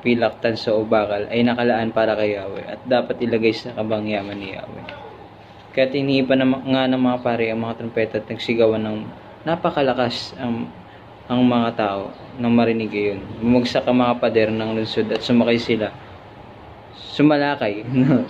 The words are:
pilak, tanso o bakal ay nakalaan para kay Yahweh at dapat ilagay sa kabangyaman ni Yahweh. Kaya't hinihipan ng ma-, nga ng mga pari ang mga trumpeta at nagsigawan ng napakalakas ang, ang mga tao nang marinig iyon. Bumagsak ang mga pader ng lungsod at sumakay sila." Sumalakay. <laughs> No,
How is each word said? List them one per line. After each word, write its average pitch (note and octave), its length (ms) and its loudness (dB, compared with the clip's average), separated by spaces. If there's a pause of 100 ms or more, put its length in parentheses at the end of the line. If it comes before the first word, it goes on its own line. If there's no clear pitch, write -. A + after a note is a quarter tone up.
pilak, A#2 420 2
tanso A2+ 320 0
o A2 80 2
bakal G#2 480 0
ay A#2+ 160 2
nakalaan A#2+ 480 0
para A2 240 2
kay G#2 160 0
Yahweh G2 320 -8
at G#2+ 160 -12
dapat A#2+ 380 0
ilagay A2+ 340 2
sa A#2+ 240 -10
kabangyaman G#2+ 600 -4
ni F#2+ 200 -10
Yahweh. G2 280 -14 (920)
Kaya't C3 160 2
hinihipan C3+ 480 2
ng C3 100 4
ma-, C3 160 -2
nga C3 220 2
ng B2+ 140 0
mga B2 180 2
pari A#2 320 0
ang A2+ 100 -4
mga A2+ 160 -6
trumpeta A2+ 400 -2
at G#2+ 140 -6
nagsigawan A2+ 480 2
ng G#2+ 180 -4 (460)
napakalakas C#3 960 0
ang, A#2+ 320 -6 (560)
ang B2 160 2
mga A#2+ 320 4
tao G2 380 -2 (260)
nang A#2+ 140 2
marinig A#2 400 4
iyon. G2+ 260 0 (240)
Bumagsak B2 400 2
ang B2 160 4
mga A#2+ 140 2 (100)
pader A2 300 4
ng A2 180 -4
lungsod A2 400 -2
at A2 80 -2
sumakay A#2 400 2
sila." G#2+ 320 -2 (1040)
Sumalakay. C#3+ 920 0
<laughs> B2 60 -6
No, B2+ 380 4